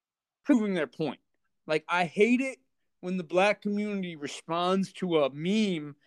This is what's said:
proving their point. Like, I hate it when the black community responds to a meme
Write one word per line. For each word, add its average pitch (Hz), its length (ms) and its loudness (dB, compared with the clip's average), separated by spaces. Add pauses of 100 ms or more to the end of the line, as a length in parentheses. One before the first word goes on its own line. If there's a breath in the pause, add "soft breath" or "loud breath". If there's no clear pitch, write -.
(440)
proving 214 300 2
their 156 120 0
point. 135 340 -6 (460)
Like, 156 220 0
I 175 160 0
hate 220 360 2
it 269 180 -6 (420)
when 185 160 -4
the 180 80 -4
black 190 380 2
community 202 520 -4
responds 175 800 -2
to 165 300 2
a 131 60 2
meme 165 640 -2 (100)